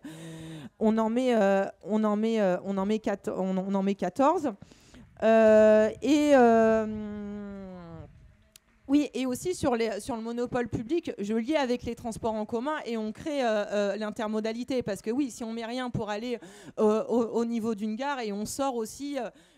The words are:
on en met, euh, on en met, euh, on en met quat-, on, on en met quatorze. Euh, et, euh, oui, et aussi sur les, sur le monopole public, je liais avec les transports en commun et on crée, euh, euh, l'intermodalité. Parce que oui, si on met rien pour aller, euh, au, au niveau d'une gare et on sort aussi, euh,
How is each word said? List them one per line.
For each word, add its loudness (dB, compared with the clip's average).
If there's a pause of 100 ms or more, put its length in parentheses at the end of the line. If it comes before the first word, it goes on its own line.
(800)
on 4
en 2
met, 2
euh, 4 (180)
on 0
en 2
met, 0
euh, 2
on -4
en 0
met 0
quat-, -4
on, -2
on -2
en 0
met 0
quatorze. 2 (680)
Euh, 8 (140)
et, 4
euh, 6 (2000)
oui, 2
et -2
aussi -4
sur 0
les, -2
sur -8
le -8
monopole -4
public, -4
je -4
liais 0
avec -2
les -6
transports -6
en -4
commun -4
et -4
on -6
crée, -4
euh, 0
euh, 0
l'intermodalité. -4
Parce -6
que -6
oui, -2
si -12
on -8
met -8
rien -6
pour -6
aller, -6 (400)
euh, 4
au, 0
au -2
niveau -2
d'une -6
gare -4
et -6
on -6
sort -4
aussi, -8
euh, -8 (280)